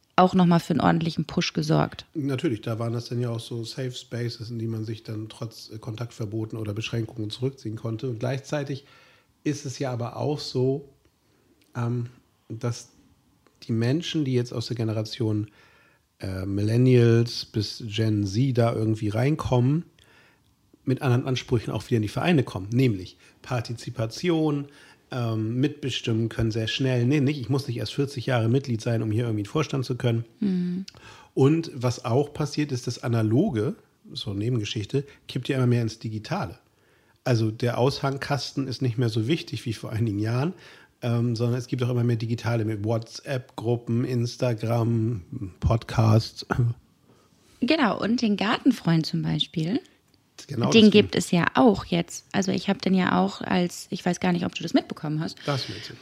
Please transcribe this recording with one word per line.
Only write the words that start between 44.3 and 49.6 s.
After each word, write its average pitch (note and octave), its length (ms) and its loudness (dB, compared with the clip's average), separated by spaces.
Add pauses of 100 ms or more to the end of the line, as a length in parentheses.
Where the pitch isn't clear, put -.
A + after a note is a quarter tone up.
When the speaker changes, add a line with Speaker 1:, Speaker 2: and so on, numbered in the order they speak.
Speaker 2:
Podcasts. - 840 2 (1120)
Speaker 1:
Genau, B3+ 380 4
und A3+ 220 0
den G#3 160 2
Gartenfreund F3+ 720 2
zum D#3+ 160 -2
Beispiel, D#3+ 580 -2 (640)